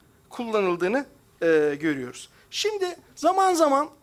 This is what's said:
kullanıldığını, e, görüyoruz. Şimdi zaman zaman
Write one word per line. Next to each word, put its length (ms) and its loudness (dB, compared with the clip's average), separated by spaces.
kullanıldığını, 760 -2
e, 380 2
görüyoruz. 480 -6
Şimdi 460 -4
zaman 400 2
zaman 360 2